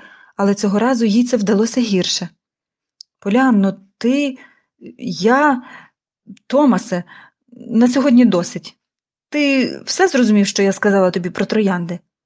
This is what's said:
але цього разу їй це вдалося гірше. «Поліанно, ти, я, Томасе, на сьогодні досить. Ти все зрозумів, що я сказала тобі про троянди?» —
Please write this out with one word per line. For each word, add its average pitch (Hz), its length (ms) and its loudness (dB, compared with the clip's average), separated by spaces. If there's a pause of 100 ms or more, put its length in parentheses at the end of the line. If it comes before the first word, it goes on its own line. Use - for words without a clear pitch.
(360)
але 202 200 0
цього 202 240 -2
разу 233 260 0
їй 220 180 2
це 247 140 0
вдалося 208 440 0
гірше. 185 480 -2 (920)
«Поліанно, 202 600 0 (180)
ти, 269 400 -2 (600)
я, 247 640 0 (840)
Томасе, 214 560 0 (480)
на - 360 0
сьогодні 247 380 4
досить. 175 520 -4 (520)
Ти 277 560 -2
все 370 220 0
зрозумів, 214 400 2
що - 160 -2
я 196 100 2
сказала 196 380 2
тобі 180 180 -6
про 190 160 -4
троянди?» — 180 540 -2 (260)